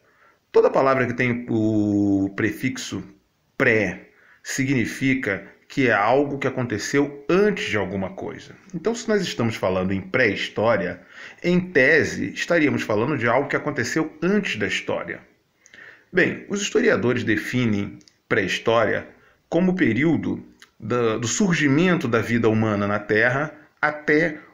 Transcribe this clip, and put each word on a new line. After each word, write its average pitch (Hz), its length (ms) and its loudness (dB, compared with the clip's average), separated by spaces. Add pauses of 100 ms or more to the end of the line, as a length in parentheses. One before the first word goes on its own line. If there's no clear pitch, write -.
(520)
toda 226 160 6
palavra 131 380 2
que 120 80 -4
tem 120 340 -2
o 104 880 2
prefixo - 680 -4 (540)
pré 107 540 0 (320)
significa 131 1120 -2 (120)
que 131 220 0
é 113 40 4
algo 135 460 2
que 131 80 -4
aconteceu 131 840 -2
antes 196 360 2
de - 120 -4
alguma 95 340 -4
coisa. - 440 -12 (180)
Então, 220 220 -4
se 233 140 -10
nós 214 140 2
estamos 120 340 -2
falando 92 360 0
em 95 80 -2
pré-história, 104 1000 0 (420)
em 180 160 2
tese, 143 760 2
estaríamos 147 500 0
falando 120 360 0
de 113 80 -2
algo 127 220 2
que - 80 -2
aconteceu 147 640 -2
antes 196 340 0
da 107 100 -2
história. - 540 -6 (920)
Bem, - 360 0
os 202 140 -4
historiadores 120 640 0
definem 107 720 -2 (300)
pré-história 104 800 0 (400)
como 185 240 2
o - 20 0
período 123 720 0 (320)
da, 113 380 -2
do 120 100 -6
surgimento 160 800 2
da 113 140 2
vida 113 280 2
humana 107 380 2
na 104 140 0
Terra 123 520 0 (280)
até 151 580 0 (160)